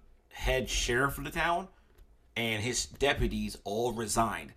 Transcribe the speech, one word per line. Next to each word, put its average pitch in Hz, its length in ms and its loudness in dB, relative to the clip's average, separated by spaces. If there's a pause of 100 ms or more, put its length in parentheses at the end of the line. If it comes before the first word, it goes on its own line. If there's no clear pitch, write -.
(300)
head 131 380 0
sheriff 135 520 2
of 143 60 -6
the 151 60 -8
town, 170 360 0 (680)
and 113 280 0
his 120 240 0
deputies 110 760 0
all 110 300 0
resigned 107 640 -2